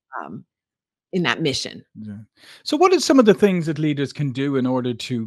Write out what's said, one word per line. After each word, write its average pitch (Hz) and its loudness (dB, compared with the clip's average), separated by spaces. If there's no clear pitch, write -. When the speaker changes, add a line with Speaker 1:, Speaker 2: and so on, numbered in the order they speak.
Speaker 1:
um, 87 -16
in 180 -2
that 123 0
mission. 127 -4
Speaker 2:
Yeah. 107 -14
So 302 -2
what 370 4
are 349 4
some 269 4
of 220 6
the 208 6
things 180 2
that 156 -4
leaders 143 -2
can 139 -4
do 135 -2
in 127 0
order 123 -2
to 120 -6